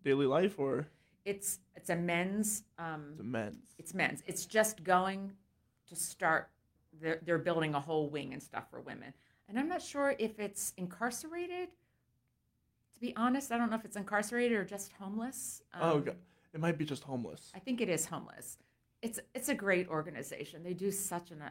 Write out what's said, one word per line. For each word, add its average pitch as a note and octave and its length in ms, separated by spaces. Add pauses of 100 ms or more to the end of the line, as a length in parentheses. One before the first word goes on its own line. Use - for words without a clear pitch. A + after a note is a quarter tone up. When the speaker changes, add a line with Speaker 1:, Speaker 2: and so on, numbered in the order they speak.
Speaker 1:
daily C#3 220
life, F3 340
or? C3+ 260 (380)
Speaker 2:
It's, G3+ 340 (160)
it's - 160
a E3+ 60
men's, F3+ 640 (160)
um, D#3 340
Speaker 1:
It's D#3 80
a - 40
men's. A2+ 540
Speaker 2:
it's - 160
men's. D#3 320
It's - 200
just G#3+ 380
going F#3+ 480 (540)
to - 100
start, - 540 (500)
they're, D#3+ 240
they're E3 140
building D#3+ 360
a C#3+ 60
whole D#3 280
wing C#3+ 240
and C#3 100
stuff - 280
for B2+ 100
women. A2+ 320 (360)
And G3+ 100
I'm C#4+ 100
not F4 140
sure C#4 360
if A3 220
it's G3+ 360
incarcerated. D#4+ 920 (1300)
To - 60
be A#3+ 160
honest, B3 360
I A#3 60
don't A#3 120
know A3+ 60
if A3 80
it's G#3+ 120
incarcerated G#3+ 600
or G3 80
just - 280
homeless. G#3+ 680 (180)
Speaker 1:
Oh, E3 180
Speaker 2:
Um, C#3+ 60
Speaker 1:
God. - 120 (380)
It D#3 60
might D#3+ 180
be D3+ 60
just C#3 200
homeless. A#2+ 500
Speaker 2:
I G3 60
think B3 200
it A3 80
is D#3+ 180
homeless. - 520 (440)
It's, A3+ 160 (160)
it's B3 140
a C#4+ 60
great F#3 340
organization. D#3 720
They F3+ 120
do F#3+ 160
such F3 420
an D3+ 180